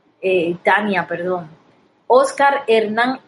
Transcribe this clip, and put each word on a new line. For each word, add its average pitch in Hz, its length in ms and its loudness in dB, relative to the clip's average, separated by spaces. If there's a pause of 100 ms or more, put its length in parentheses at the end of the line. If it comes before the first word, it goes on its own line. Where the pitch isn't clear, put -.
(220)
Eh, 175 420 -2
Tania, 196 440 0
perdón. 175 420 -6 (560)
Oscar 277 600 2
Hernán 220 600 0